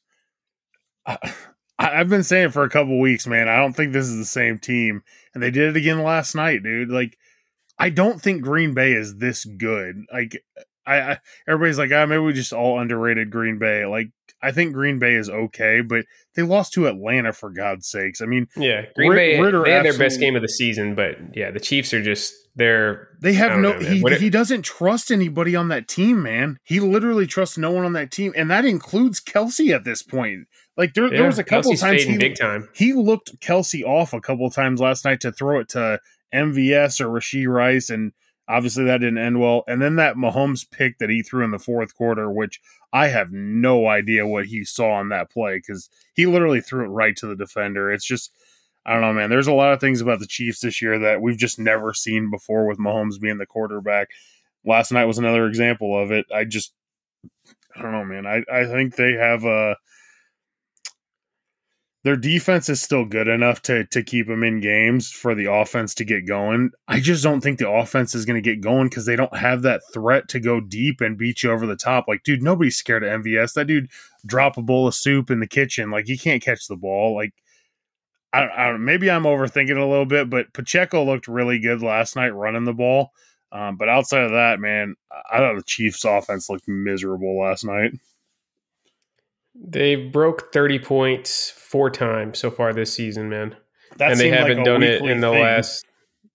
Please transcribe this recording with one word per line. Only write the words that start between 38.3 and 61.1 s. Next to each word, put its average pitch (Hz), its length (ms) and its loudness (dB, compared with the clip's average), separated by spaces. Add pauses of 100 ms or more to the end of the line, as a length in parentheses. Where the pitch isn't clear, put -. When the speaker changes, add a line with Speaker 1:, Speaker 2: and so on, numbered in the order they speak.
Speaker 1:
obviously 120 360 0
that 127 160 4
didn't 117 180 0
end 120 220 0
well. 120 260 4
And 123 160 -2
then 151 140 2
that 151 200 4
Mahomes 127 540 -2
pick 127 280 -2
that 107 120 -2
he 113 120 0
threw 123 220 -4
in 110 60 -2
the 104 80 -4
fourth 117 360 -4
quarter, 110 360 -2
which 104 300 -6 (320)
I 143 160 4
have 107 220 -2
no 113 560 2
idea 107 400 2
what 104 200 -2
he 107 180 -10
saw 110 280 -2
on 101 180 -4
that 90 200 -6
play, 98 300 -4
'cause 95 300 -14 (240)
he 170 100 2
literally 170 380 2
threw 127 220 -6
it 101 40 -8
right 110 280 0
to 113 100 -12
the 101 100 -8
defender. 101 560 -4
It's 104 140 -6
just, - 260 -6 (540)
I 113 80 0
don't 113 80 2
know, 110 100 2
man. 107 160 -2
There's 131 180 2
a 151 60 2
lot 139 220 6
of 135 60 -2
things 131 200 2
about 117 200 0
the 104 60 -12
Chiefs 117 340 -6
this 117 200 -4
year 110 180 0
that 107 220 2
we've 117 160 0
just 113 220 -2
never 110 340 0
seen 110 380 -4
before 107 360 -2
with 104 120 -2
Mahomes 104 420 -4
being 107 160 -4
the 101 80 -8
quarterback. 104 640 -4 (560)
Last 113 260 2
night 120 140 2
was 113 140 0
another 117 280 2
example 110 540 0
of 101 100 -2
it. 107 140 0 (100)
I 110 100 0
just, 107 280 -8 (1040)
I - 60 -16
don't 113 100 -8
know, 107 120 -6
man. 98 220 -10
I, 110 240 -2
I 123 140 2
think 127 320 -2
they 123 160 4
have 117 320 0
a 107 320 0 (2250)